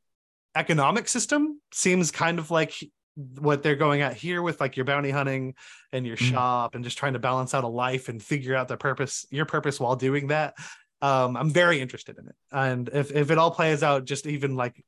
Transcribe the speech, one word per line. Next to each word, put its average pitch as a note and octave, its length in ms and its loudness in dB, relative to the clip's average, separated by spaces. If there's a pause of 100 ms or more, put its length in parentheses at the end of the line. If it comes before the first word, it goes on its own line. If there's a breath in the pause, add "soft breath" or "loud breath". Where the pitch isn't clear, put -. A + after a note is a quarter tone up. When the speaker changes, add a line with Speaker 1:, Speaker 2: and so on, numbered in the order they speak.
(560)
Speaker 1:
economic D#3+ 520 2
system D4 540 0 (100)
seems F3+ 400 2
kind E3+ 280 0
of D#3 120 -10
like D#3+ 220 2 (420)
what C#3+ 480 -2
they're D3+ 120 2
going D3 260 2
at C3 140 -2
here F3 260 -4
with, E3+ 200 -2
like, C#3 160 -2
your C3 80 0
bounty C#3+ 260 0
hunting C3+ 420 -2 (380 soft breath)
and B2+ 160 -4
your A2+ 80 -6
Speaker 2:
Mm. G#2+ 40 -10 (120)
Speaker 1:
shop B2 440 0
and B2 80 -8
just A#2+ 140 -8
trying C3+ 160 -2
to B2+ 60 -4
balance B2+ 340 -2
out C3+ 120 0
a - 20 -2
life B2+ 420 -2
and A2+ 140 -10
figure C3+ 320 -2
out B2+ 140 0
the A#2+ 80 -6
purpose, - 520 -4
your D3 160 -2
purpose D3 340 -2
while C3 160 2
doing C3+ 320 -2
that. D3+ 280 0 (460 loud breath)
Um, C3 360 2
I'm D3 140 2
very F3 300 6
interested A#2 360 -12
in - 100 -20
it. - 80 -20 (160)
And B2+ 380 0
if, C#3+ 220 0
if D3 200 2
it D#3+ 60 6
all E3 140 6
plays D#3+ 320 2
out C#3+ 220 2
just C#3 200 -6
even, C#3 300 -2
like, B2 320 -4